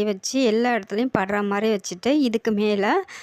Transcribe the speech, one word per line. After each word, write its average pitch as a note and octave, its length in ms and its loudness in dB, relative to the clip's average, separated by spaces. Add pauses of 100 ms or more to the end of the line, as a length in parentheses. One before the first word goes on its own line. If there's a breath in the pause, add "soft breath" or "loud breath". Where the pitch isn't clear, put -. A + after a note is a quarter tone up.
(100)
வச்சு G3 260 -6 (140)
எல்லா A3+ 260 2
இடத்துலையும் A3 400 -4
படுற G3+ 280 0
மாதிரி G3+ 280 0
வச்சுட்டு G3+ 400 -2 (160)
இதுக்கு A3+ 300 0
மேல, G#3 260 2 (400 loud breath)